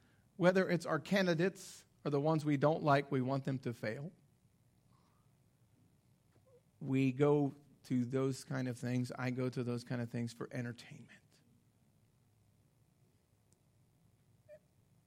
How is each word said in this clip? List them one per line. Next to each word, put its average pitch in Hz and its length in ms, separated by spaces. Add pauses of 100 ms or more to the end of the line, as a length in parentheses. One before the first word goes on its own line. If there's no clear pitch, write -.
(380)
Whether 185 320
it's 170 160
our 156 140
candidates 185 840 (220)
or 147 60
the 143 80
ones 151 260
we 147 120
don't 151 260
like, 143 280
we 131 100
want 135 240
them 131 140
to 123 140
fail. 127 380 (2750)
We 135 320
go 143 420 (340)
to 123 180
those 131 380
kind 131 240
of 120 100
things. 123 400
I 127 120
go 127 200
to 123 140
those 120 200
kind 123 180
of 117 80
things 117 240
for - 180
entertainment. 120 560 (4000)